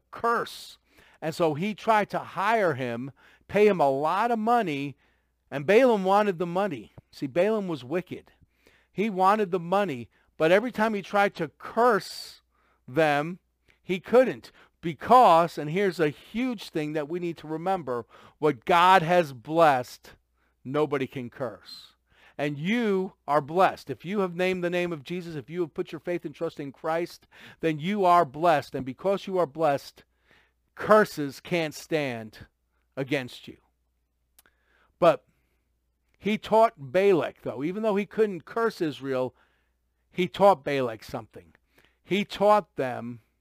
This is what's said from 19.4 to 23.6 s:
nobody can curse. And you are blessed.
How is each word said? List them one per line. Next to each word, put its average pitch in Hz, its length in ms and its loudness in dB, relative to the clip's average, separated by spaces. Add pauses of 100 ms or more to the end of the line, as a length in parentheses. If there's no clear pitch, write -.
nobody 139 440 -2
can 123 220 -12
curse. - 680 -14 (420)
And 147 200 -6
you 196 560 -2 (140)
are 147 140 2
blessed. 151 480 0